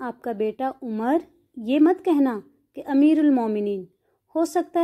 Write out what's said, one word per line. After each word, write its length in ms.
आपका 320
बेटा 360
उमर,' 440
ये 240
मत 220
कहना 340
कि 60
'अमीरुल 500
मोमिनीन,' 540
हो 120
सकता 380